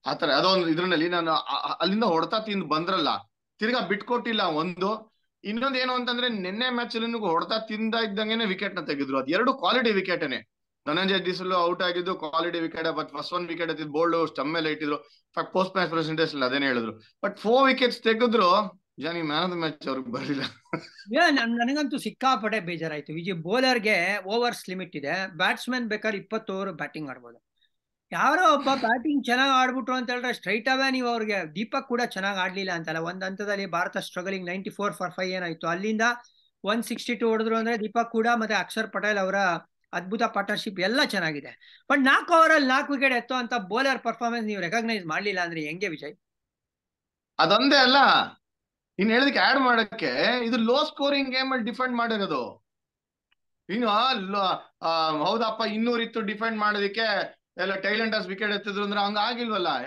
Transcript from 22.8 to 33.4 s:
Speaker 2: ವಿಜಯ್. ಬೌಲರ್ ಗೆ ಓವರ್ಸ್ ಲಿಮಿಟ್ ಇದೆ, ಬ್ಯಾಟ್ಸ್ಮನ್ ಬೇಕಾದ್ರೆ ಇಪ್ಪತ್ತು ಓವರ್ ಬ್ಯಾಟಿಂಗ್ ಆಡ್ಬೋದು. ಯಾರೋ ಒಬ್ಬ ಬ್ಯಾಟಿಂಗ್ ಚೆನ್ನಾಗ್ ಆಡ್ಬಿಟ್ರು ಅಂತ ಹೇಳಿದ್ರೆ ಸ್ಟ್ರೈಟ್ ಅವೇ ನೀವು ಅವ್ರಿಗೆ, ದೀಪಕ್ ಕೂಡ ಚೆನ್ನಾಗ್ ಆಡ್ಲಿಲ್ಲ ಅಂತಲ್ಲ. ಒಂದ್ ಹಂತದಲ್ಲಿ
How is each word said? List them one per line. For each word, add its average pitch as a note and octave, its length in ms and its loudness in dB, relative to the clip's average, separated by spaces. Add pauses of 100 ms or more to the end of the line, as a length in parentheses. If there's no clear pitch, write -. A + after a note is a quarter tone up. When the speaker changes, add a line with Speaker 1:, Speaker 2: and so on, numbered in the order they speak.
Speaker 2:
ವಿಜಯ್. F3 200 -6
ಬೌಲರ್ A#3 460 2
ಗೆ G3 440 0
ಓವರ್ಸ್ A#3 460 -2
ಲಿಮಿಟ್ F#3 260 -8
ಇದೆ, E3 420 -6
ಬ್ಯಾಟ್ಸ್ಮನ್ A#3 520 -2
ಬೇಕಾದ್ರೆ G#3+ 280 -2
ಇಪ್ಪತ್ತು A3 360 -6
ಓವರ್ G3 180 -4
ಬ್ಯಾಟಿಂಗ್ D3+ 380 -10
ಆಡ್ಬೋದು. A#2+ 360 -18 (680)
ಯಾರೋ D4 420 4
ಒಬ್ಬ C#4 220 2
ಬ್ಯಾಟಿಂಗ್ B3+ 500 0
ಚೆನ್ನಾಗ್ C4 260 4
ಆಡ್ಬಿಟ್ರು B3+ 440 2
ಅಂತ B3+ 140 -4
ಹೇಳಿದ್ರೆ B3 240 -2
ಸ್ಟ್ರೈಟ್ A3 360 -2
ಅವೇ C4+ 220 2
ನೀವು B3+ 160 0
ಅವ್ರಿಗೆ, G#3 480 -2
ದೀಪಕ್ A#3 320 -4
ಕೂಡ A#3+ 180 0
ಚೆನ್ನಾಗ್ G3 320 -4
ಆಡ್ಲಿಲ್ಲ F#3 340 -2
ಅಂತಲ್ಲ. E3 260 -4
ಒಂದ್ F3+ 260 -4
ಹಂತದಲ್ಲಿ G3 420 -4